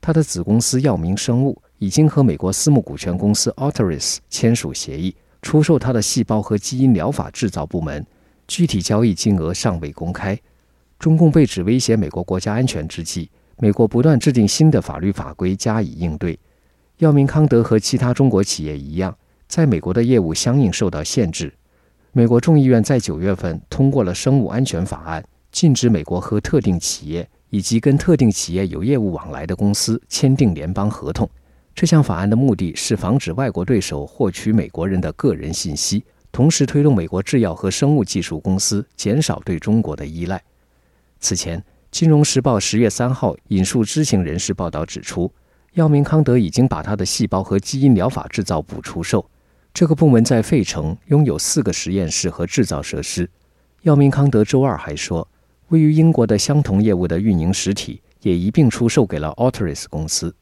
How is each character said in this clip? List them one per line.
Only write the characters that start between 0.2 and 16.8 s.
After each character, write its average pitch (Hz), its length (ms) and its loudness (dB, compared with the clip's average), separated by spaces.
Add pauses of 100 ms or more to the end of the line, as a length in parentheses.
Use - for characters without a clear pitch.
子 87 200 -4
公 107 180 2
司 127 200 0
药 131 160 2
明 87 200 -2
生 120 280 0
物 135 160 -4 (180)
已 98 120 -4
经 156 180 4
和 147 140 2
美 95 140 4
国 92 160 -2
私 - 180 0
募 135 100 6
股 73 160 -8
权 87 200 -6
公 104 180 2
司 - 220 -2
Autoris 110 640 -4 (120)
签 117 240 0
署 - 180 -6
协 - 260 -10
议， 185 160 -4 (280)
出 156 200 2
售 151 160 2
他 127 140 -2
的 117 80 2
细 113 240 0
胞 110 160 -2
和 104 160 -2
基 127 220 -6
因 131 160 6
疗 92 160 0
法 - 200 -6
制 107 200 -4
造 76 160 -6
部 90 140 -6
门， 78 260 -8 (400)
具 175 200 0
体 107 140 -2
交 107 240 0
易 110 80 4
金 101 240 0
额 82 160 -2
尚 92 280 -4
未 73 120 -10
公 82 200 -10
开。 101 260 -6 (600)
中 160 180 2
共 160 140 4
被 151 140 6
指 92 200 -2
威 110 120 2
胁 117 200 0
美 92 120 0
国 - 140 -6
国 92 160 -4
家 104 160 -4
安 123 100 0
全 80 220 -4
之 80 160 -12
际， 80 260 -8 (300)
美 107 140 2
国 113 160 4
不 120 120 0
断 147 160 4
制 135 160 2
定 117 140 4
新 156 240 4
的 123 100 4
法 71 180 -8
律 92 120 -2
法 73 240 -8
规 92 220 -2
加 110 260 -2
以 80 80 -4
应 80 280 -6
对。 85 200 -6 (600)